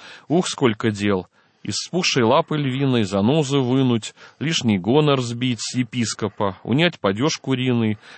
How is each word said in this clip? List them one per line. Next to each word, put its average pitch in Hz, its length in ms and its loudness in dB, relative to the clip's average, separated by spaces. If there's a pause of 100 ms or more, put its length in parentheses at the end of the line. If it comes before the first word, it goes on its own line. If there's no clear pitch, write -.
(280)
Ух, 170 180 2
сколько 117 440 0
дел! 101 360 -2 (360)
Из - 140 -6
спухшей 165 480 -2
лапы 151 320 2
львиной 131 480 0
занозы 127 540 2
вынуть, 127 560 0 (260)
лишний 127 380 0
гонор 139 420 2
сбить 120 400 -4
с - 160 -8
епископа, 110 880 -4
унять 160 340 0
падёж 107 400 0
куриный, 120 600 -2 (200)